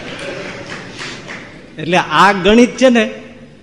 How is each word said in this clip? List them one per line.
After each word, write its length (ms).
એટલે 180
આ 360
ગણિત 380
છે 180
ને, 260